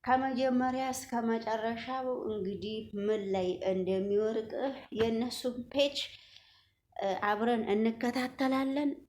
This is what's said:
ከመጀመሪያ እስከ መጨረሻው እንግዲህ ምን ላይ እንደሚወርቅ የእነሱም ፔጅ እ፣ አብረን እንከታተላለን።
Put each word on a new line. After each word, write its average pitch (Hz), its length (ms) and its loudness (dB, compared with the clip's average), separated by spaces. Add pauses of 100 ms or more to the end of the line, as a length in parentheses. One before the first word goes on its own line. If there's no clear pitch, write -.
ከመጀመሪያ 254 840 2
እስከ 240 340 -4
መጨረሻው 226 840 -2 (180)
እንግዲህ 202 500 -4 (240)
ምን 208 300 0
ላይ 190 180 2 (180)
እንደሚወርቅ 202 840 2 (400)
የእነሱም 233 640 0 (120)
ፔጅ 277 300 2 (1000)
እ፣ 196 140 -2 (140)
አብረን 220 460 2
እንከታተላለን። 262 1200 2 (180)